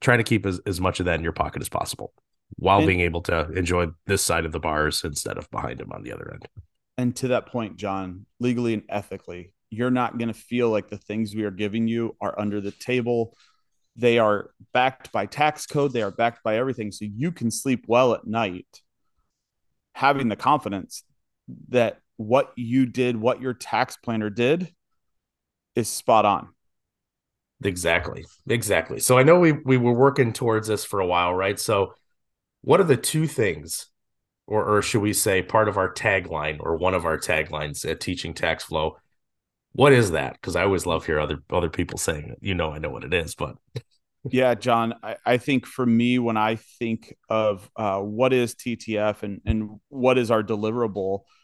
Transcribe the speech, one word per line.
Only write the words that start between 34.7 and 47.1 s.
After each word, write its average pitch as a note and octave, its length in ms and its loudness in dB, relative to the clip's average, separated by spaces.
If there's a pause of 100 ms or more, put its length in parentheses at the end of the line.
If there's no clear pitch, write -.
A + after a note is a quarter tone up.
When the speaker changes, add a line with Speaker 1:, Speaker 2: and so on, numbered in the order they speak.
Speaker 1:
should G#2 200 0
we G#2 100 0
say F#2+ 300 2
part G#2+ 260 4
of G2+ 80 -2
our F#2+ 160 0
tagline E2+ 680 -2
or D#2+ 160 -2
one F2+ 180 2
of F2 100 0
our D#2+ 140 0
taglines D2+ 720 -4
at D#2+ 120 -4
Teaching E2+ 340 -6
Tax D#2+ 300 -4
Flow? D#2 320 -4 (760)
What C#3 200 6
is A2+ 200 6
that? C2+ 280 -4
'Cause F2 160 -6
I F2 60 2
always F#2+ 240 2
love D#2+ 200 -2
hear D#2 120 0
other, D2+ 200 -2 (120)
other F2 200 0
people - 280 -4
saying D2+ 320 -4
it. - 100 -14
You G2 140 -4
know, E2 180 -2
I D2+ 60 -10
know D2+ 120 -6
what B1 140 -12
it D#2 100 -4
is, E2 220 -2
but. D2 200 -8 (180)
<laughs> - 80 -8 (480)
Speaker 2:
Yeah, B2+ 240 2
John, A#2 480 0
I, A2 140 -10 (100)
I A#2+ 100 4
think B2+ 300 0
for - 180 -4
me, A#2+ 340 4
when A#2 200 0
I A2 180 2 (220)
think A2+ 360 -6 (140)